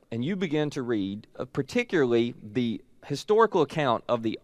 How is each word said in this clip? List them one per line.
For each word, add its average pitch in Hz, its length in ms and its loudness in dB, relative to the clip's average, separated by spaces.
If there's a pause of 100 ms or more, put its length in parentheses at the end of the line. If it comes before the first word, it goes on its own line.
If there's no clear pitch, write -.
(120)
and 117 140 -4
you 196 100 -2
begin 151 360 -2
to 143 100 -8
read, 107 460 -4 (100)
uh, 127 80 -8
particularly 131 960 0
the 110 400 -2 (260)
historical 208 540 2
account 135 460 0
of 117 160 0
the 110 200 -4